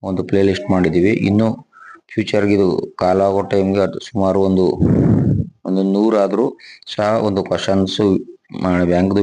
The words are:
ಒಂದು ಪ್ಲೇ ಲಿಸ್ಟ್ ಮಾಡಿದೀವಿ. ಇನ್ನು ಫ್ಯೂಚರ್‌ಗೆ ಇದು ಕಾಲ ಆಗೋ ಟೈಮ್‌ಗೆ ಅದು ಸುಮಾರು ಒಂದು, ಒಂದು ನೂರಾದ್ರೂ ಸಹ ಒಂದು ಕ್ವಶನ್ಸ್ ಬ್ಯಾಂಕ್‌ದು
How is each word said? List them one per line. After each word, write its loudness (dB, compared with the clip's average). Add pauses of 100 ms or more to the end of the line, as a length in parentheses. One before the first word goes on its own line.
ಒಂದು -4
ಪ್ಲೇ 0
ಲಿಸ್ಟ್ 0
ಮಾಡಿದೀವಿ. 2 (100)
ಇನ್ನು 2 (600)
ಫ್ಯೂಚರ್‌ಗೆ 0
ಇದು 2 (300)
ಕಾಲ 2
ಆಗೋ 0
ಟೈಮ್‌ಗೆ 0
ಅದು -2
ಸುಮಾರು -2
ಒಂದು, 2 (1000)
ಒಂದು -2
ನೂರಾದ್ರೂ 0 (400)
ಸಹ -4 (160)
ಒಂದು 0
ಕ್ವಶನ್ಸ್ -2 (840)
ಬ್ಯಾಂಕ್‌ದು 2